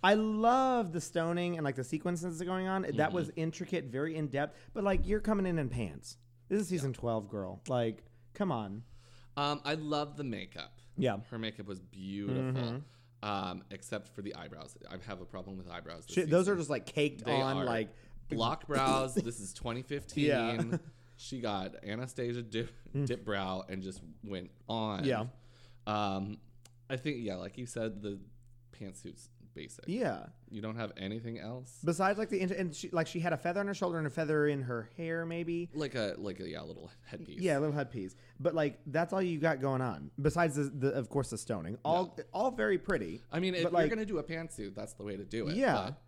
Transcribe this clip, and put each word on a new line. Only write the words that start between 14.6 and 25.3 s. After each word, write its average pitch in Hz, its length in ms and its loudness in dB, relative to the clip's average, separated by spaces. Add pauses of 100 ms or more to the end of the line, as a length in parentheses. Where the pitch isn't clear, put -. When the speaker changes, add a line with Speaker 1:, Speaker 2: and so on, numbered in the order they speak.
Speaker 2:
I 92 60 -10 (100)
have 95 140 -8
a 90 60 -10
problem 95 320 -10
with 87 120 -12
eyebrows 85 360 -10
this - 80 -10
Speaker 1:
Shit, 170 160 2
those 180 180 6
are 202 40 4
Speaker 2:
season. 185 80 2
Speaker 1:
just, 147 100 -2
like, 131 160 -2
caked 147 380 0
Speaker 2:
They 139 160 4
Speaker 1:
on, 135 180 2
Speaker 2:
are 92 60 0
Speaker 1:
like 113 300 0 (340)
Speaker 2:
block 117 380 0
brows. 131 480 4
This 117 260 0
is 98 120 -8
twenty 120 300 -4
fifteen. 143 420 -2
Speaker 1:
<laughs> - 20 8
Yeah. 117 360 4 (540)
Speaker 2:
She - 260 -8
got 98 420 -2
Anastasia 120 580 -4
dip, 110 280 -2 (240)
Speaker 1:
Mm. 139 120 2
Speaker 2:
dip 120 200 -2
brow 95 420 0
and 95 140 -4
just 95 180 -8 (240)
went 92 260 -6 (180)
on. 110 360 0
Speaker 1:
Yeah. 117 220 2 (600)